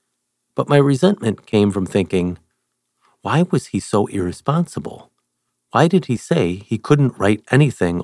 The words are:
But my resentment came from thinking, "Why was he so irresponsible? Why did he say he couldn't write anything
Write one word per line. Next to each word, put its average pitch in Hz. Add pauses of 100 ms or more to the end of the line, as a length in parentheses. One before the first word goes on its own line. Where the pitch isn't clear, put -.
(540)
But 131
my 147
resentment 143
came 104
from 92
thinking, 90 (840)
"Why 131
was -
he 101
so 104
irresponsible? - (640)
Why 147
did 180
he 117
say 104
he 104
couldn't 143
write 104
anything 113